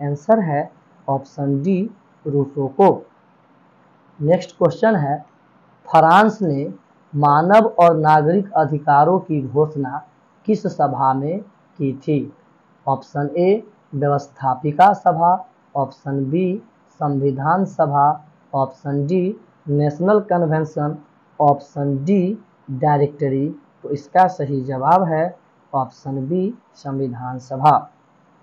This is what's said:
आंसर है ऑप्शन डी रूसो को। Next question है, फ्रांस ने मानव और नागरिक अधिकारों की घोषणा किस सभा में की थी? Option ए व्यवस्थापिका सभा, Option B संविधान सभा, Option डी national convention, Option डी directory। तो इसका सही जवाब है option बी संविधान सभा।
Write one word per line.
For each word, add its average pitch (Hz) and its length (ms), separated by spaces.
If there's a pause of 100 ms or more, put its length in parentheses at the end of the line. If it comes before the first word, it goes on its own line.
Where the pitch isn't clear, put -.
आंसर 143 380
है 151 300 (360)
ऑप्शन 139 540
डी 185 160 (480)
रूसो 139 460
को। 196 180 (1300)
Next 165 380
question 220 380
है, 147 220 (680)
फ्रांस 185 560
ने 156 320 (400)
मानव 156 520 (140)
और 170 180
नागरिक 156 560
अधिकारों 151 640
की 156 240
घोषणा 143 600 (440)
किस 214 200
सभा 139 460
में 147 260
की - 580
थी? 139 360 (520)
Option 143 520
ए 196 260 (300)
व्यवस्थापिका 143 1000
सभा, 175 380 (420)
Option 139 500
B 180 360 (380)
संविधान 143 680
सभा, 143 400 (460)
Option 143 540
डी 185 320 (300)
national 147 520
convention, 156 760 (420)
Option 143 640
डी 190 320 (340)
directory। 143 760 (360)
तो 123 60
इसका 180 400
सही 143 340
जवाब 139 420
है 165 320 (360)
option 135 540
बी 185 260 (220)
संविधान 127 640
सभा। 139 360 (640)